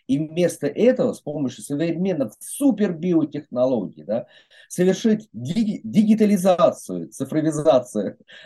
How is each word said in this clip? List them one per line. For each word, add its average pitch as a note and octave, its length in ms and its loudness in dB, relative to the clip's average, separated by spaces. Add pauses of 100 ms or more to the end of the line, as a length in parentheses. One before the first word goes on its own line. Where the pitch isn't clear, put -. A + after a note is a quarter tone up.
И C#3 120 0
вместо E3 480 -2
этого G3+ 460 2
с - 80 -18
помощью D3 420 -6
современных D#3+ 760 -2
супербиотехнологий, D3+ 1600 -2
да, G#2 240 -4 (420)
совершить F#3+ 640 0
диги-, F3 500 -4
дигитализацию, F#3 1300 2
цифровизацию, D3+ 1080 0 (280)